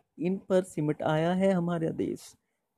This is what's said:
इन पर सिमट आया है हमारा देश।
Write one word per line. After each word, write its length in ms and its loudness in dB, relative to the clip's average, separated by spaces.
इन 200 -2
पर 240 2
सिमट 400 -4
आया 320 2
है 180 4
हमारा 380 0
देश। 460 -6